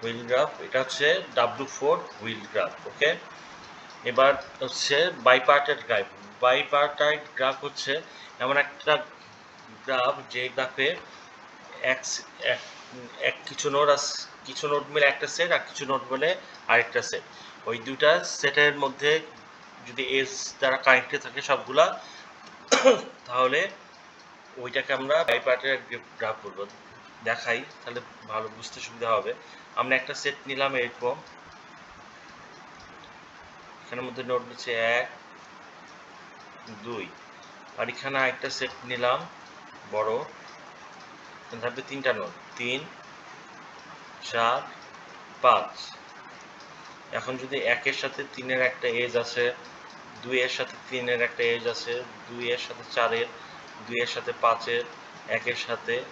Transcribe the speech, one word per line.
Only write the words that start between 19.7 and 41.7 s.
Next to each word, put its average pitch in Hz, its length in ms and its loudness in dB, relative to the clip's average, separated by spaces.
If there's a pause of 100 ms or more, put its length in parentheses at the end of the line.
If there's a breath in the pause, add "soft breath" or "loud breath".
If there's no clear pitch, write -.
যদি 123 140 -4 (160)
এজ 131 120 0 (280)
দ্বারা 135 180 4 (100)
কানেক্টেড 131 400 6
থাকে 123 140 -8 (100)
সবগুলা, 135 500 4 (680 loud breath)
<coughs> - 580 6
তাহলে 127 320 4 (1000)
ওইটাকে 127 360 -4
আমরা 139 180 2 (140)
bipartite 127 520 2 (360)
গ্রাফ 110 260 -2
বলবো। 98 200 -8 (640)
দেখাই, 117 320 0 (200)
তাহলে 120 200 -8 (320)
ভালো 110 140 -2 (100)
বুঝতে 110 300 -14
সুবিধা 117 300 -6
হবে। 104 160 0 (480 loud breath)
আমরা 131 200 4
একটা 143 220 -8
সেট 143 140 -2 (140)
নিলাম 135 220 0 (100)
এরকম, 123 340 -2 (2750)
এখানের 123 240 -8
মধ্যে 123 240 -8
নোড 123 200 2
হচ্ছে 123 200 -8 (280)
এক, 127 100 0 (1800)
দুই, 110 220 -8 (720)
আর 113 140 0
এখানে 135 300 -4
আরেকটা 131 360 0
সেট 131 160 -4 (160)
নিলাম 123 280 2 (760)
বড়, 107 180 2 (1300)
এখানে 117 220 -12
থাকবে 123 260 -4